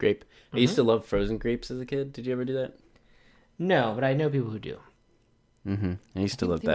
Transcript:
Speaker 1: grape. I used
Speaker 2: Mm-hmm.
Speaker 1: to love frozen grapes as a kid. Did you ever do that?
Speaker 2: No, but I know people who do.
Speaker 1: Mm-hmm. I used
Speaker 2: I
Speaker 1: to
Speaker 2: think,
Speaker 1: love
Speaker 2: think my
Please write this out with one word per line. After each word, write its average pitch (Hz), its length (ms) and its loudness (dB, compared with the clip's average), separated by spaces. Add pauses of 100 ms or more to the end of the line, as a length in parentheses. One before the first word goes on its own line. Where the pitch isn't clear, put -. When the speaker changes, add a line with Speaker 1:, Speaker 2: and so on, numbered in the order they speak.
Speaker 1:
grape. 104 240 2 (280)
I - 60 -2
used 123 140 4
Speaker 2:
Mm-hmm. 147 100 4
Speaker 1:
to 117 60 4
love 110 180 4
frozen 104 320 0
grapes 120 320 -4
as 127 100 -8
a 127 60 -10
kid. 139 260 -6
Did 123 140 -12
you 127 60 -2
ever 127 120 -2
do 131 100 -4
that? 131 200 -6 (840)
Speaker 2:
No, 165 360 2
but 123 80 -2
I 135 120 4
know 151 160 2
people 131 200 0
who 110 80 -6
do. - 200 -10 (880)
Speaker 1:
Mm-hmm. 98 260 0 (240)
I 95 40 0
used 98 140 0
Speaker 2:
I - 40 -6
Speaker 1:
to 95 80 0
Speaker 2:
think, 90 40 0
Speaker 1:
love 82 100 0
Speaker 2:
think - 80 -2
my - 60 4